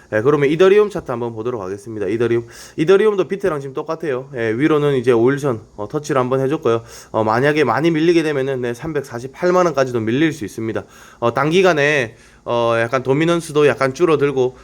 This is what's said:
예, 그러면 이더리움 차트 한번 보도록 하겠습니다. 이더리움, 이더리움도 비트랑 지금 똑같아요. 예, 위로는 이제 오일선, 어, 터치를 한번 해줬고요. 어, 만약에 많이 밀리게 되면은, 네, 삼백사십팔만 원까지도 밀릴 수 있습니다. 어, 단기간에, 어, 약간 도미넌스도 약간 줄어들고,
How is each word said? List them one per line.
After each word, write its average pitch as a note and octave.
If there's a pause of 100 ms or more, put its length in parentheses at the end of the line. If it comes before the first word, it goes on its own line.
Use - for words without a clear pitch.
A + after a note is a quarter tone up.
(120)
예, A2
그러면 C#3+
이더리움 F#3+
차트 F3
한번 A#2+
보도록 A2+
하겠습니다. G#2
이더리움, A#2 (300)
이더리움도 G3
비트랑 F#3
지금 C3+
똑같아요. D3+
예, A2+
위로는 D3
이제 B2
오일선, B2+ (160)
어, G#2
터치를 D3
한번 B2+
해줬고요. C3 (300)
어, A2
만약에 C#3+
많이 C3
밀리게 E3
되면은, C3+
네, A#2+
삼백사십팔만 D#3
원까지도 C3
밀릴 C3+
수 C#3
있습니다. G2+ (360)
어, A#2
단기간에, D3 (300)
어, A#2
약간 A#2
도미넌스도 D3+
약간 C3
줄어들고, C#3